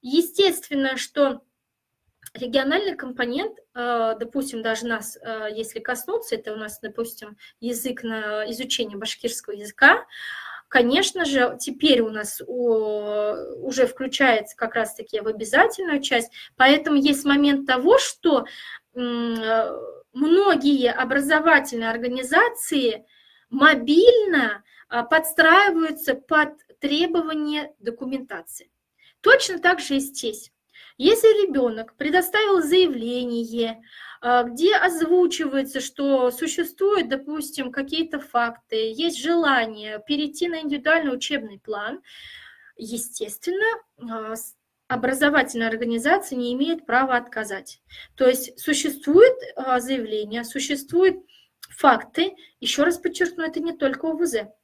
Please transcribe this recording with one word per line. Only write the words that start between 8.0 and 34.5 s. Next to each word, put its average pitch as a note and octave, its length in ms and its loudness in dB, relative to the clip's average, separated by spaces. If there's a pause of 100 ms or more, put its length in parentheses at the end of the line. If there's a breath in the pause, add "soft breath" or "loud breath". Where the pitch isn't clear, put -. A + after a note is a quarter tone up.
на G#3+ 480 -6
изучение A3+ 460 -6
башкирского A3 580 -8
языка, G#3 500 2 (640 loud breath)
конечно D4+ 560 2
же, C4+ 340 0
теперь C4 420 2
у A3 100 -2
нас, G#3 360 -10
о, G#3+ 880 -2 (260)
уже C4 260 2
включается B3+ 680 0
как A3+ 200 -6
раз-таки A3 440 -6
в G#3 80 -6
обязательную C#4+ 720 0
часть, A#3+ 300 -2 (240 loud breath)
поэтому D4 420 4
есть C#4 280 2
момент C#4+ 420 2
того, C#4 300 4
что, D4 480 0 (500 loud breath)
м, A#3+ 400 -4
э, A3+ 420 -2 (360)
многие D4 800 4
образовательные C#4 960 2
организации B3+ 1160 0 (440 soft breath)
мобильно, D4 1120 4 (240 soft breath)
а, A#3+ 160 -4
подстраиваются D#4+ 1120 2
под D4+ 360 0 (280)
требования D4+ 1000 -2
документации. A#3 920 -10 (520 soft breath)
Точно G#4 380 4
так F4 220 2
же C#4 160 -2
и - 20 0
здесь. - 520 -10 (460 loud breath)
Если A4 300 6 (180)
ребёнок A#3+ 520 -2
предоставил F#4 640 2
заявление, A#3+ 1200 -2 (400 loud breath)
а, B3 220 2
где C#4 320 2